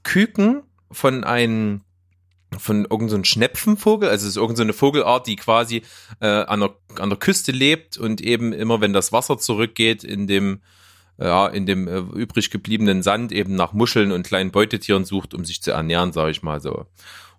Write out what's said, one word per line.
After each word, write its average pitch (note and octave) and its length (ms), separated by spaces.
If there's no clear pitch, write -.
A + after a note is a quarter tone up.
Küken G#3+ 600
von - 340
einem, A2 580
von G#2 260
irgend A2 260
so G#2+ 60
einem F#2 80
Schnepfenvogel. G#3 840
Also G2+ 160
es G2+ 80
ist G2+ 40
irgend A2+ 220
so A#2+ 40
eine G#2+ 120
Vogelart, C3+ 520
die G#2 100
quasi, A#2 460
äh, G#2+ 60
an G#2 340
der, G2 140
an G2 100
der G2+ 100
Küste - 320
lebt C#3 460
und A2 240
eben A#2 320
immer, A2 280
wenn G#2 120
das F#2+ 200
Wasser B2 260
zurückgeht, A2+ 680
in G2+ 220
dem, G2 340
ja, F#2 280
in G2 200
dem, F#2+ 220
äh, F#2 120
übrig G#2 500
gebliebenen G2+ 520
Sand G#2+ 300
eben F#2+ 220
nach F2+ 180
Muscheln G#2 400
und F2+ 140
kleinen F#2+ 240
Beutetieren G2+ 540
sucht, F#2+ 300
um E2+ 100
sich E2+ 180
zu - 80
ernähren, E2+ 420
sag D#2 180
ich D#2 120
mal D2+ 180
so. - 260